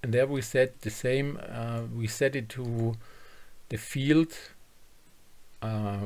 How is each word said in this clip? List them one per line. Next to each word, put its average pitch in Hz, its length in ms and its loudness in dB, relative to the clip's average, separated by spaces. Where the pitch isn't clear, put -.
and 113 120 0
there 127 120 6
we 139 140 0
set 127 400 2
the 107 100 -4
same, 139 560 0
uh, 117 360 -4
we 117 120 -2
set 135 280 2
it 123 160 -4
to 117 460 0
the 110 80 -4
field, 151 580 4
uh, 107 440 -2